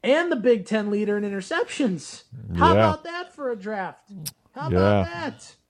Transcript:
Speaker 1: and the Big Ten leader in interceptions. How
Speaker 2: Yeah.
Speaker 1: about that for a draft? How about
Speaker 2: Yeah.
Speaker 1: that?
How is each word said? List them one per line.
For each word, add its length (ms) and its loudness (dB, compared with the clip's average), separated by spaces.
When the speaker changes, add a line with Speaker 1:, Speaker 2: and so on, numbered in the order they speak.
Speaker 1:
and 280 2
the 40 2
Big 300 2
Ten 260 -2
leader 260 0
in 60 -4
interceptions. 1000 -4
How 160 6
Speaker 2:
Yeah. 0 -
Speaker 1:
about 320 4
that 280 -10
for 180 -6
a 40 -4
draft? 540 -8
How 140 -8
about 40 -2
Speaker 2:
Yeah. 320 4
Speaker 1:
that? 420 -10